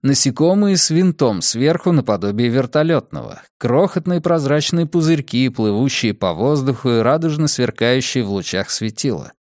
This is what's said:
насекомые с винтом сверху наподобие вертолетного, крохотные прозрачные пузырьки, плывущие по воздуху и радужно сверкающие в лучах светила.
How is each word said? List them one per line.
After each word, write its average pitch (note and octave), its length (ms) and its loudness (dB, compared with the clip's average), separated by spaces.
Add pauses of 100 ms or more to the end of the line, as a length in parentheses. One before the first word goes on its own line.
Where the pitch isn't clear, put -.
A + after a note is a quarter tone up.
насекомые E3 760 2
с - 120 0
винтом D#3 500 2
сверху D3 520 0
наподобие G#2 560 0
вертолетного, C3+ 920 -2 (160)
крохотные F3 640 0
прозрачные D#3 680 0
пузырьки, D3+ 600 0
плывущие A2+ 640 0
по F#2 200 -2
воздуху C3 580 0
и A#2 120 2
радужно D3+ 440 0
сверкающие B2 800 0
в G2 60 -4
лучах F#2+ 400 -4
светила. G#2+ 720 -6